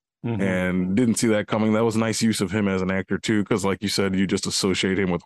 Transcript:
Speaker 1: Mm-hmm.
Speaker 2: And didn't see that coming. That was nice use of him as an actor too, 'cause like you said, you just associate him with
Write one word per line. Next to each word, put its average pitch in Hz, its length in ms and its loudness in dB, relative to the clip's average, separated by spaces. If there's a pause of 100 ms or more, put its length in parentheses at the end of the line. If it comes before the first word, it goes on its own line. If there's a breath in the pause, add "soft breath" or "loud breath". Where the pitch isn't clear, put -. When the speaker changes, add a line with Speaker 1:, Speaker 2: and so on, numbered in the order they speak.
(260)
Speaker 1:
Mm-hmm. 113 160 -2
Speaker 2:
And 92 540 0
didn't 117 180 4
see 120 140 0
that 104 180 2
coming. 110 260 0
That 110 120 2
was 110 120 0
nice 113 240 -2
use 110 220 2
of 90 80 -2
him 101 180 0
as 95 140 0
an 92 80 -2
actor 95 280 -2
too, 104 260 0
'cause 98 200 -2
like 98 180 0
you 101 60 -2
said, 98 260 0
you 95 120 2
just 95 200 -2
associate 95 520 0
him 95 120 0
with 87 160 -2